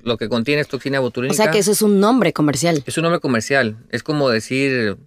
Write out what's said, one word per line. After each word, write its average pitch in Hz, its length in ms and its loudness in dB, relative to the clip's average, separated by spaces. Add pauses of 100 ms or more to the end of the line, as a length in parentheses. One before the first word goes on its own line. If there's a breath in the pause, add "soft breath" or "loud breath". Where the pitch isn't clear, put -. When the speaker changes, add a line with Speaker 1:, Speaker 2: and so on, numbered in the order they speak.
Speaker 1:
lo 117 140 -2
que 113 120 -6
contiene 131 320 0
es 143 60 -6
toxina 135 320 -4
Speaker 2:
O 131 40 0
Speaker 1:
botulínica. 127 400 -2
Speaker 2:
sea 156 80 2
que 214 80 2
eso 196 120 2
es 202 100 0
un 208 180 4
nombre 208 340 4
comercial. 151 520 0
Speaker 1:
Es 127 120 -8
un 160 60 0
nombre 170 160 0
comercial. 120 580 -2 (120)
Es 120 140 -6
como 147 260 0
decir 120 760 -2